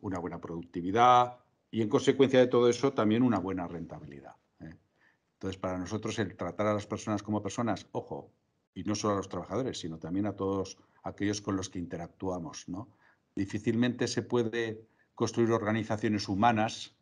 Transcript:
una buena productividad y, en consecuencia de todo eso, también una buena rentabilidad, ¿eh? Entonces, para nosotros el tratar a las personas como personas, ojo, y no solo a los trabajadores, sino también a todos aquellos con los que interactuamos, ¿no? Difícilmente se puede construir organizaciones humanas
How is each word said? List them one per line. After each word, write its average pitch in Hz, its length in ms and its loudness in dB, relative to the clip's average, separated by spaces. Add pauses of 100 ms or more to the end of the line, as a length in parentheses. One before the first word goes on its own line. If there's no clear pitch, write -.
una 92 180 -6
buena 85 220 -8
productividad 113 960 2 (320)
y, 113 120 0
en 107 60 0
consecuencia 127 520 6
de 123 60 8
todo 120 220 6
eso, 127 240 2
también 110 300 4
una 117 160 4
buena 90 280 -4
rentabilidad, 73 720 -12 (240)
¿eh? 80 140 -14 (600)
Entonces, 95 240 -6
para 92 200 -4
nosotros 104 400 -4
el 101 180 -2
tratar 92 300 -2
a 107 80 2
las 101 120 -4
personas 104 360 -4
como 104 180 -2
personas, 104 520 -4
ojo, - 380 -8 (440)
y 92 100 -10
no 104 100 0
solo 104 200 0
a - 20 0
los 95 120 -4
trabajadores, 98 500 -6
sino 80 200 -8
también 95 280 -2
a 101 100 -4
todos 98 400 -2 (260)
aquellos 101 380 -2
con 101 160 -2
los 92 140 -6
que - 80 -8
interactuamos, 85 920 -8
¿no? 95 200 -10 (460)
Difícilmente 117 720 0
se 113 160 -2
puede 113 600 -2 (300)
construir 117 380 2
organizaciones 107 760 0
humanas 110 720 2